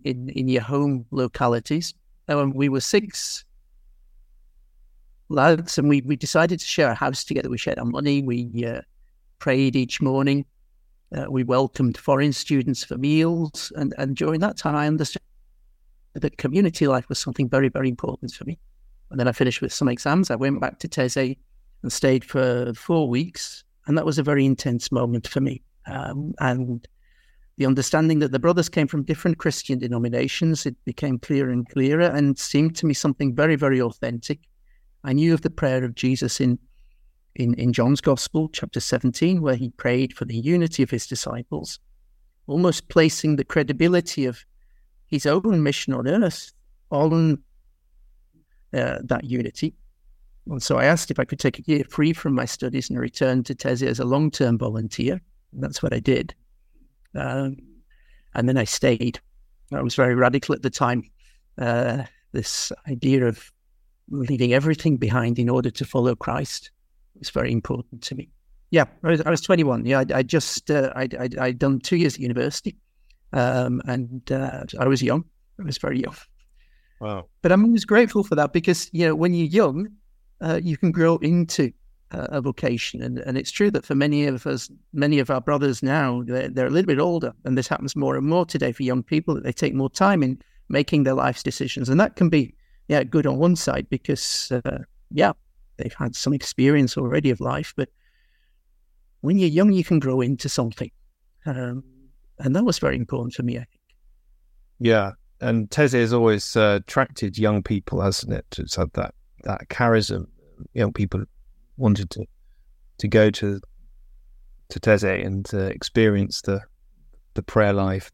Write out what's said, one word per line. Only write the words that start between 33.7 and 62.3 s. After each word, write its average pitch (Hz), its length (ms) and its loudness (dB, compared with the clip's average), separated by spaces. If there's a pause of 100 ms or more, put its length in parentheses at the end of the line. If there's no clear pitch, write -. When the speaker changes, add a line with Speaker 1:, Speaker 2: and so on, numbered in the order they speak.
Speaker 1:
authentic. 120 600 -4 (640)
I 135 120 -2
knew 160 180 4
of 160 80 2
the - 80 -2
prayer 131 340 0
of 120 120 -4
Jesus 127 480 0
in, 123 160 2 (760)
in, 120 200 0
in 123 180 0
John's 127 300 2
Gospel, 156 480 0
chapter - 300 -8
seventeen, 156 600 0
where 143 140 0
he 120 160 -4
prayed 123 420 -2
for - 140 -8
the 117 100 -8
unity 160 460 0
of 120 80 0
his 117 160 -4
disciples, - 720 -10 (680)
almost 165 440 0
placing 156 460 4
the 139 80 -2
credibility 151 840 0
of 120 180 -6 (640)
his 143 180 -4
own 175 380 4
mission 143 320 0
on 123 120 -4
earth 180 460 0 (380)
on, 156 520 2 (1300)
uh, 127 280 -2
that 123 220 -2
unity. 123 500 -4 (720)
And 135 160 -6
so 139 140 0
I 123 80 2
asked 160 260 4
if 139 80 -4
I 131 60 0
could - 160 -6
take - 180 0
a - 60 -16
year 147 240 0
free 156 240 2
from 156 220 -2
my 123 100 0
studies 127 460 -6
and 127 80 -4
return 127 460 0
to 139 100 -6
Taizé 127 320 -2
as 123 140 -2
a 127 40 -2
long-term 131 540 2
volunteer. 117 600 -4 (360)
And 131 80 -10
that's 139 200 -8
what - 120 -2
I 120 60 -4
did. 131 340 0 (800)
Um, 135 420 -6 (800)
and 120 160 0
then 131 80 2
I 113 60 0
stayed. 123 540 0 (540)
I 139 80 -4
was 127 140 -4
very 123 200 4
radical 127 400 2
at - 60 -4
the 135 80 -2
time. 123 420 -2 (460)
Uh, 120 460 0 (300)